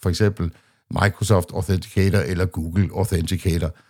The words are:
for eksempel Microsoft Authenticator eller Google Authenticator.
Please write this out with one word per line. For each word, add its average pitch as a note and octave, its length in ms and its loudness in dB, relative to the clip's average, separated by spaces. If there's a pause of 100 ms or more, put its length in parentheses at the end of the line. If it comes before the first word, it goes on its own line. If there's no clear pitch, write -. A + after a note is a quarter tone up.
for F#2 60 0
eksempel F2+ 420 0 (400)
Microsoft F#2+ 640 2
Authenticator F#2+ 640 0
eller F2+ 260 0
Google F2 500 -2
Authenticator. E2+ 800 0 (140)